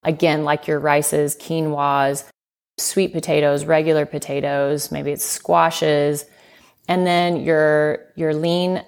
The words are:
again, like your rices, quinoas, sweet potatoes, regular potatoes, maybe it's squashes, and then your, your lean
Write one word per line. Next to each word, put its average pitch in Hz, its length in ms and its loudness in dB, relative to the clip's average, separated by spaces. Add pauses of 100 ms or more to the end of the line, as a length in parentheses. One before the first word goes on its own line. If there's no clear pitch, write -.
again, 156 400 0
like 151 240 -2
your 151 100 0
rices, 147 580 0
quinoas, 143 840 -2 (560)
sweet - 340 -2
potatoes, 147 520 0
regular 156 420 2
potatoes, 143 880 -2
maybe 143 180 -6
it's 147 140 -4
squashes, 151 1000 0 (600)
and 180 180 0
then 175 380 0
your, 151 560 2 (160)
your 156 200 -2
lean 175 540 0